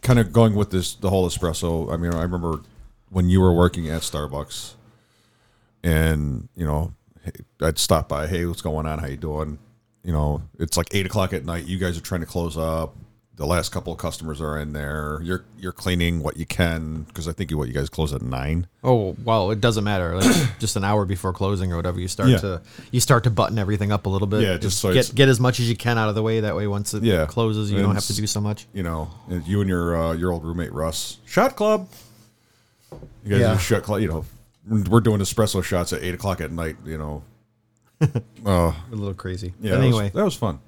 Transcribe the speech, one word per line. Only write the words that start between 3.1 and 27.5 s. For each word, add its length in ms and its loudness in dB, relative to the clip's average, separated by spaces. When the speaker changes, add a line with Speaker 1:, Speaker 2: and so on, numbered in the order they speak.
Speaker 1:
when 180 2
you 100 8
were 140 8
working 340 4
at 140 -4
Starbucks, 720 -8
and, 720 2
you 100 -4
know, 280 -2
hey, 80 -10
I'd 180 0
stop 300 2
by, 180 -4
"Hey, 180 -2
what's 160 -4
going 240 -4
on? 140 -4
How 80 -6
you 100 -8
doing?" 400 -6
You 80 -4
know, 300 2
it's, 180 -2
like, 140 0
eight 140 0
o'clock 280 0
at 120 -6
night. 220 -6
You 100 -4
guys 200 -2
are 40 -10
trying 200 -4
to 60 -8
close 300 -4
up. 380 -4
The 100 -6
last 240 0
couple 220 -6
of 40 -10
customers 440 -8
are 180 -4
in 140 -6
there. 500 -6
You're, 220 -4
you're 140 -8
cleaning 500 0
what 160 -4
you 80 -6
can, 680 -2
'cause 140 -8
I 40 -6
think 180 -6
you, 80 -2
what, 120 -2
you 40 -8
guys 160 -2
close 240 -2
at 80 -4
nine? 460 -4
Speaker 2:
Oh, 400 2
well, 280 2
it 100 -2
doesn't 220 2
matter. 340 0
Like, 420 2
<coughs> 0 -
just 160 -2
an 80 -2
hour 220 2
before 280 -2
closing 380 -2
or 60 -2
whatever, 220 -2
you 80 -4
start 220 2
Speaker 1:
Yeah. 100 6
Speaker 2:
to, 220 -6
you 80 2
start 240 4
to 80 4
button 260 0
everything 340 0
up 140 0
a 40 0
little 180 0
bit. 140 2
Speaker 1:
Yeah, 120 2
just 100 -2
Speaker 2:
Just 160 0
Speaker 1:
so 140 0
Speaker 2:
get, 60 6
Speaker 1:
it's 120 2
Speaker 2:
get 180 6
as 100 6
much 200 2
as 100 2
you 60 0
can 220 0
out 120 2
of 60 -2
the 60 0
way. 200 0
That 140 -2
way, 120 -2
once 260 -4
it 100 -2
Speaker 1:
Yeah. 220 4
Speaker 2:
closes, 460 0